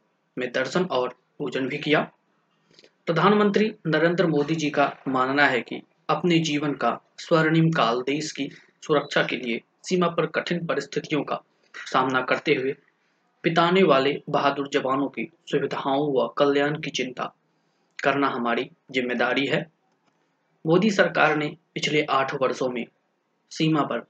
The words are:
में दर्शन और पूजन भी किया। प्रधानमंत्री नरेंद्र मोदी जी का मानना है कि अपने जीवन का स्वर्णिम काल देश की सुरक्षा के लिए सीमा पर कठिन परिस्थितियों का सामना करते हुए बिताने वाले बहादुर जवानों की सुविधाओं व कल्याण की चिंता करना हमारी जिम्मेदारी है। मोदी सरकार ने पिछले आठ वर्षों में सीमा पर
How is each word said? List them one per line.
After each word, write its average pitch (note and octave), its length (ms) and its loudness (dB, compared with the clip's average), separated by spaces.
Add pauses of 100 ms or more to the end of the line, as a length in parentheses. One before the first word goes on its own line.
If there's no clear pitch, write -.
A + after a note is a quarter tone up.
(380)
में B2 140 -6
दर्शन C#3 400 -2
और B2 240 -2 (240)
पूजन C3 280 -4
भी C#3+ 100 -6
किया। D3+ 240 2 (1080)
प्रधानमंत्री G#3 640 4 (140)
नरेंद्र E3+ 400 2
मोदी D3 280 0
जी D3+ 140 -2
का C#3+ 240 0 (140)
मानना C3+ 380 0
है B2+ 160 0
कि - 200 -12 (280)
अपने E3 320 2
जीवन D3 340 -2
का A#2 220 -2 (220)
स्वर्णिम D#3+ 520 4
काल B2 300 2
देश D3+ 300 -4
की C#3+ 180 -8 (340)
सुरक्षा D3+ 400 0
के C#3+ 140 -4
लिए A#2 240 -6 (220)
सीमा F3+ 240 2
पर E3 180 0 (100)
कठिन E3+ 300 -4
परिस्थितियों C#3+ 580 -4
का - 200 -6 (320)
सामना C3+ 480 0
करते - 320 0
हुए C3 200 -4 (680)
बिताने E3+ 400 4
वाले C#3 280 4 (180)
बहादुर C#3 440 0
जवानों C3+ 340 0
की A#2 200 -8 (200)
सुविधाओं C#3 640 -2
व A#2+ 160 2 (100)
कल्याण C#3+ 440 2
की C#3+ 100 -8
चिंता B2+ 320 -6 (760)
करना C#3 280 0
हमारी B2 420 -2 (220)
जिम्मेदारी B2 540 -2
है। C#3+ 140 -2 (1040)
मोदी F3+ 260 4
सरकार D#3 440 2
ने D3+ 120 -2 (260)
पिछले D3+ 360 -2
आठ C3+ 240 0
वर्षों C3 360 -2
में A#2+ 160 -6 (680)
सीमा D#3 300 0
पर B2 180 -2 (100)